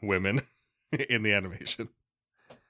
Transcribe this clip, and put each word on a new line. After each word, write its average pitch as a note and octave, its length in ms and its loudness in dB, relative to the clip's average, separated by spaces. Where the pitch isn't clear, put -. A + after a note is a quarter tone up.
women G2 400 2
<laughs> - 220 -16
in A#2 120 2
the G#2+ 120 4
animation. F#2+ 560 -2